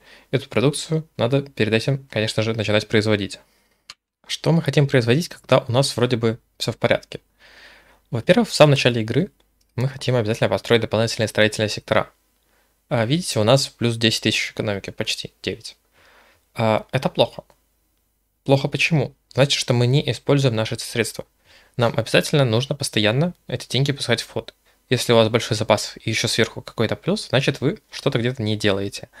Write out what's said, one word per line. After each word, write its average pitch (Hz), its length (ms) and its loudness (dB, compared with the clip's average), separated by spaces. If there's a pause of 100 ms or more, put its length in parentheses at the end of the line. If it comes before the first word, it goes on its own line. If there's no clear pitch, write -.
(320)
Эту 131 160 -2
продукцию 151 580 -2 (120)
надо 123 240 0
перед 110 320 -2
этим, 135 360 0
конечно 110 320 -2
же, 110 120 -2
начинать 107 340 0
производить. 107 520 0 (840)
Что - 280 0
мы 165 80 4
хотим 143 260 2
производить, 131 400 2
когда - 400 0
у - 60 -4
нас 135 240 0
вроде 123 180 2
бы 113 240 0 (180)
все - 140 -4
в - 60 -12
порядке? - 420 0 (920)
Во-первых, 190 380 2
в - 60 -10
самом 151 180 8
начале 120 300 2
игры 117 300 -2 (440)
мы 127 140 -2
хотим - 260 -4
обязательно 113 340 0
построить 113 320 2
дополнительные 110 460 0
строительные 107 420 0
сектора. - 400 -2 (800)
А, 117 160 0
видите, 147 340 -2
у 107 40 2
нас 135 240 4
плюс 117 300 -2
десять 113 260 0
тысяч - 280 0
экономики, 104 380 -6
почти - 440 -8 (100)
девять. 104 340 -8 (760)
А, 110 380 0
это 143 180 -2
плохо. - 340 -2 (1000)
Плохо 135 240 -2
почему? 143 460 -4 (200)
Значит, 139 260 0
что - 140 -4
мы 120 140 0
не 139 240 0
используем 135 440 0
наши 110 220 -4
средства. - 480 -6 (520)
Нам 117 200 2
обязательно 143 460 0
нужно 123 320 0
постоянно 123 580 0 (140)
эти - 200 -6
деньги 139 260 0
пускать 120 280 -2
в - 80 -16
ход. - 240 -10 (360)
Если 120 240 2
у - 20 6
вас 113 140 6
большой 113 260 -2
запас 107 480 0
и - 60 -4
еще 113 180 -2
сверху - 340 -2
какой-то - 360 -4
плюс, - 320 -4
значит, 139 320 0
вы 165 180 -2 (120)
что-то - 280 -4
где-то 120 240 -4
не 107 140 -2
делаете. 98 500 -2 (120)